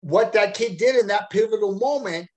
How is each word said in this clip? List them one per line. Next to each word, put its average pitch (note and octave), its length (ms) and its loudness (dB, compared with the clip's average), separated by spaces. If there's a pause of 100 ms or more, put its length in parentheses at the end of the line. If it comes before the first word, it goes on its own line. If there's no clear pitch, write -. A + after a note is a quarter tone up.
What G#3 320 2
that G3+ 200 2
kid A3 220 -4
did B3 200 2
in A3 120 2
that G3+ 220 -2
pivotal G#3 480 0
moment G#3 580 -4